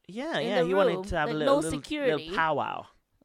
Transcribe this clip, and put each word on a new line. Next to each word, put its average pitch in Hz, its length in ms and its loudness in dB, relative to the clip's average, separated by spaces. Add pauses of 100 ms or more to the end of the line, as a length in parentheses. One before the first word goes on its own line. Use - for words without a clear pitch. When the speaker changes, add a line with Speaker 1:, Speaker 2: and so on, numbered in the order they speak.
Speaker 1:
Yeah, 247 300 -6
Speaker 2:
in 226 100 0
Speaker 1:
yeah. 208 140 2
Speaker 2:
the 165 40 0
Speaker 1:
He 185 80 0
wanted 190 220 4
Speaker 2:
room, 185 80 -6
Speaker 1:
to 190 120 -4
have 151 120 2
a - 40 -2
Speaker 2:
like, 156 60 -2
Speaker 1:
little, 277 160 4
Speaker 2:
no 294 60 4
Speaker 1:
little, 320 200 -4
Speaker 2:
security. 254 440 -2
Speaker 1:
little 170 120 -8
powwow. 147 500 0 (380)